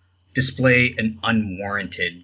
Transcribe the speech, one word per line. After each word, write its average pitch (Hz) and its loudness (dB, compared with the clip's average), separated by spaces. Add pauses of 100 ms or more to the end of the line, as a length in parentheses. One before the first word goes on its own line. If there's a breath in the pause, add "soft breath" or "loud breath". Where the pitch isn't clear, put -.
(340)
display 123 2
an 113 -2
unwarranted 98 -2